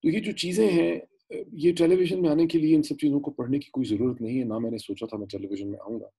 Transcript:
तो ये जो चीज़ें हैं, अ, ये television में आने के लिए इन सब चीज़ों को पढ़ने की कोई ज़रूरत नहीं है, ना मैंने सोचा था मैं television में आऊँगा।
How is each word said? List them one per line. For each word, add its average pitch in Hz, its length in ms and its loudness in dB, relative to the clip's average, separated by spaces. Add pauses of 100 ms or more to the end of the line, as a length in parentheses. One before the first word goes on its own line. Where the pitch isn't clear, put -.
तो 156 60 4
ये 185 100 2
जो 214 120 -6
चीज़ें 185 400 0
हैं, 170 300 2
अ, - 520 -14
ये 170 180 2
television 175 500 4
में 170 80 4
आने 160 180 4
के 165 100 0
लिए 156 180 4
इन 151 60 6
सब 151 140 -2
चीज़ों 143 240 2
को 143 120 -6
पढ़ने 131 280 -2
की 143 140 -14
कोई 131 120 -2
ज़रूरत 117 360 0
नहीं 117 160 -4
है, 131 60 -2
ना 113 160 -2
मैंने 117 180 -4
सोचा 104 280 -8
था 110 120 -8
मैं 104 100 -8
television 98 400 -8
में 101 120 -8
आऊँगा। 104 400 -12